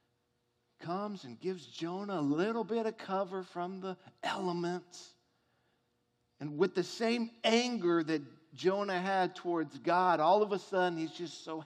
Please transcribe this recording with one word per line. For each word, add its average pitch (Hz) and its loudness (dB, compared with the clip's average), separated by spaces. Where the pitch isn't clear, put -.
comes 196 -6
and 120 -14
gives 175 -6
Jonah 180 -6
a - 0
little 180 2
bit 220 -2
of 220 -4
cover 190 -4
from 180 -6
the 185 -6
elements. 175 -4
And 147 -8
with 185 2
the 185 2
same 226 0
anger 220 4
that 156 0
Jonah 190 0
had 185 2
towards 165 -2
God, 175 4
all 175 6
of 208 2
a 196 0
sudden 180 0
he's 160 -4
just 165 -10
so 160 -8